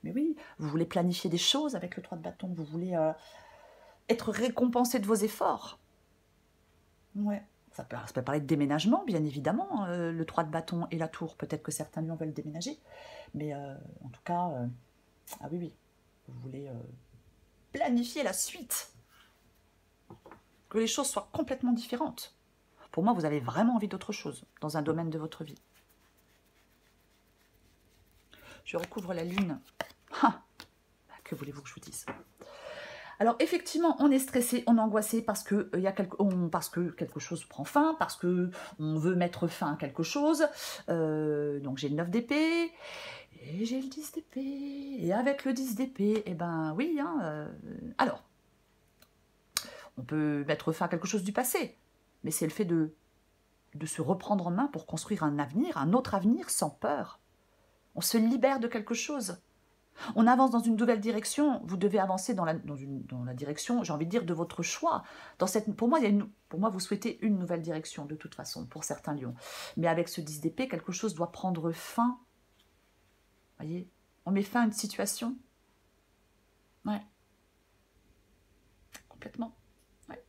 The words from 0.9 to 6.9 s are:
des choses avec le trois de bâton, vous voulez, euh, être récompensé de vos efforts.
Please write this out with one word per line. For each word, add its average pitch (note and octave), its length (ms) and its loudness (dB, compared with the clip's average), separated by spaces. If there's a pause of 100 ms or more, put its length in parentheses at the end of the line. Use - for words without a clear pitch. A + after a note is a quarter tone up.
des F3 80 0
choses C#4 360 2
avec F3+ 220 -6
le F3+ 60 -8
trois - 160 -10
de D#3+ 40 -12
bâton, - 320 -8
vous E3 100 -6
voulez, E3+ 300 -4
euh, D#3 180 4 (960)
être A3+ 220 2
récompensé A#3+ 680 2
de G3 60 -2
vos A3+ 80 6
efforts. - 640 0 (1400)